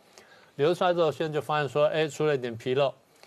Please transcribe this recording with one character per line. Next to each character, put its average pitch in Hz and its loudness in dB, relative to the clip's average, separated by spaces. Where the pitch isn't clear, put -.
流 147 2
出 180 -2
来 180 2
之 175 0
后， 160 2
现 160 -4
在 151 -4
就 151 -2
发 151 -2
现 147 0
说， 147 2
哎， 156 0
出 151 -4
了 147 2
一 - 0
点 120 -6
纰 127 -2
漏。 139 0